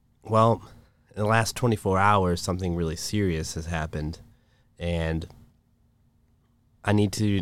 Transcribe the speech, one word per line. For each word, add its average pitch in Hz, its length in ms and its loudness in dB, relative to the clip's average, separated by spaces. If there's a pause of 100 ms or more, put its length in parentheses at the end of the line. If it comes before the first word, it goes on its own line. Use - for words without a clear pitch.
(220)
well, 110 400 2 (540)
in 101 80 -4
the 104 40 0
last 110 280 0
twenty-four 104 420 0
hours, 95 420 4
something 90 360 -4
really 82 220 -2
serious 90 580 -2
has 82 100 -8
happened, 80 540 -6 (580)
and 82 500 -4 (1600)
I 104 80 2
need 104 200 4
to, 101 280 0